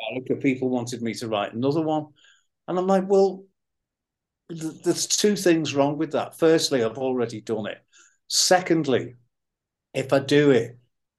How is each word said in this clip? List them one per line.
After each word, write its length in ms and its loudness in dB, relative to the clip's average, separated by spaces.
America, 260 -6
people 340 -2
wanted 320 -6
me 120 -4
to 140 -10
write 240 -2
another 300 -2
one. 240 -2
And 120 -4
I'm 80 -2
like, 200 2
"Well, 380 2
th-, 360 -10
there's 220 0
two 300 2
things 380 2
wrong 240 2
with 140 -4
that. 260 -4
Firstly, 440 2
I've 160 -2
already 440 -4
done 240 -4
it. 160 -10
Secondly, 840 2
if 180 -4
I 60 4
do 320 4
it, 280 2